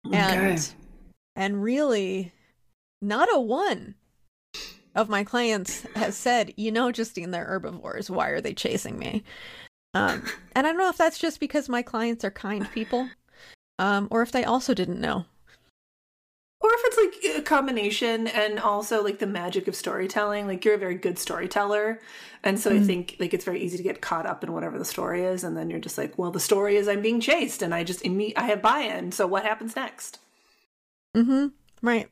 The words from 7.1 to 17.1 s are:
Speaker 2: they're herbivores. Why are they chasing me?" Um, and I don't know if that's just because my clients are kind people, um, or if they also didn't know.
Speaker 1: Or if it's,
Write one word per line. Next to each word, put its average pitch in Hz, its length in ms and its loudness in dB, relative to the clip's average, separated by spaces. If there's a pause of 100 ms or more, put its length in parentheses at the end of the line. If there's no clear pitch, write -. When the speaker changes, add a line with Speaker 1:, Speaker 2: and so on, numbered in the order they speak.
Speaker 2:
they're 170 140 -4
herbivores. 180 640 -6
Why 185 200 0
are 143 120 -2
they 147 120 -6
chasing - 460 -4
me?" - 240 -6 (680)
Um, 190 300 0 (300)
and 269 120 2
I 311 40 4
don't 330 100 0
know 370 100 4
if 339 80 -4
that's 320 220 4
just 320 200 -2
because 294 280 -2
my 247 140 0
clients 233 420 -4
are 196 80 -2
kind 202 400 -6
people, 247 380 -2 (720)
um, 202 320 2
or 226 100 4
if 240 100 0
they 247 120 2
also 254 300 2
didn't 185 280 -2
know. 165 240 -2 (1400)
Speaker 1:
Or 440 120 6
if 466 80 -2
it's, 440 420 4